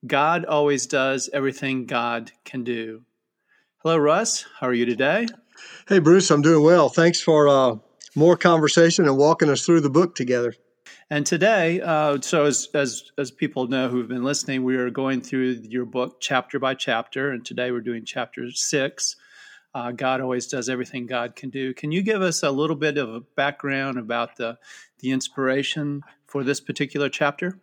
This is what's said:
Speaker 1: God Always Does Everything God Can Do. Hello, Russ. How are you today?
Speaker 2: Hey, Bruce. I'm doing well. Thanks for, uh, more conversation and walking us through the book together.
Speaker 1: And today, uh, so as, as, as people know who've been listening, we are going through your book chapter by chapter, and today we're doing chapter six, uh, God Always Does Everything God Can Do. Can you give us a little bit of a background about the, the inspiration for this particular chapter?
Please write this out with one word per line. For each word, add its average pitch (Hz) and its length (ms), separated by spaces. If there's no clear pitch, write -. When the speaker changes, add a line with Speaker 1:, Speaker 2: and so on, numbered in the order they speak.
Speaker 1:
God 156 380
Always 147 420
Does 135 460
Everything 135 540
God 117 440
Can 127 180
Do. 113 400
Hello, 165 180
Russ. 160 480
How 131 80
are 127 60
you 120 100
today? 135 420
Speaker 2:
Hey, 196 100
Bruce. 175 320
I'm 147 120
doing 156 200
well. 160 260
Thanks 170 320
for, 151 280
uh, 131 280
more 165 220
conversation 165 680
and 135 100
walking 151 320
us 135 160
through 170 160
the 143 100
book 170 240
together. 123 400
Speaker 1:
And 147 160
today, 180 540
uh, 151 400
so 151 240
as, 143 280
as, 139 460
as 131 140
people 131 340
know 127 220
who've 123 180
been 127 160
listening, 135 400
we 127 140
are 123 140
going 135 320
through 127 400
your 117 240
book 123 340
chapter 131 400
by 131 140
chapter, 135 580
and 120 120
today 123 280
we're 120 80
doing 113 240
chapter 120 480
six, - 640
uh, 120 160
God 131 300
Always 127 260
Does 127 220
Everything 127 380
God 120 280
Can 135 160
Do. 131 240
Can 151 160
you 180 120
give 202 200
us 175 220
a 143 60
little 151 260
bit 147 200
of 120 160
a 117 80
background 139 760
about 117 380
the, 117 220
the 127 100
inspiration 139 920
for 139 180
this 139 160
particular 143 480
chapter? 156 540